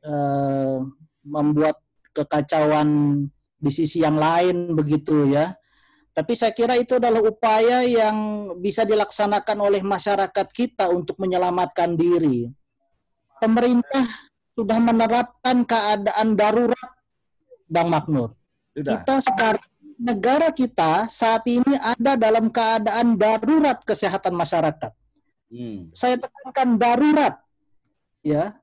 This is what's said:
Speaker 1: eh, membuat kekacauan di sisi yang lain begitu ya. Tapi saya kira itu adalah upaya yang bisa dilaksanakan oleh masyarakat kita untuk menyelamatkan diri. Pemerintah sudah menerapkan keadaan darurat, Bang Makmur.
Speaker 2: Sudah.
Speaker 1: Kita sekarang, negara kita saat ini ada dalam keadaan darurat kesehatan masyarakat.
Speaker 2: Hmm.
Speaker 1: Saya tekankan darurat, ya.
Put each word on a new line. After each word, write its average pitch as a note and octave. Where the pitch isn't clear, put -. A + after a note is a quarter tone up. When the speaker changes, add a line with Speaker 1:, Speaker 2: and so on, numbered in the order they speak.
Speaker 1:
eh, C#3
membuat D3+
kekacauan D3+
di D3
sisi D#3
yang D#3
lain F3
begitu D3+
ya. D3+
Tapi -
saya A3+
kira A#3
itu B3
adalah A#3
upaya A3+
yang G#3+
bisa G3
dilaksanakan G#3
oleh G3+
masyarakat G3
kita A#3+
untuk F3+
menyelamatkan F3+
diri. D#3+
Pemerintah A#3+
sudah A3
menerapkan A#3
keadaan G#3+
darurat, A3
Bang E3+
Makmur. C#3+
Speaker 2:
Sudah. D3
Speaker 1:
Kita C4+
sekarang, -
negara B3
kita A3
saat A3+
ini B3
ada B3
dalam A3
keadaan A3+
darurat A3+
kesehatan F#3+
masyarakat. D#3+
Speaker 2:
Hmm. G#2+
Speaker 1:
Saya B3+
tekankan B3+
darurat, B3
ya. D#3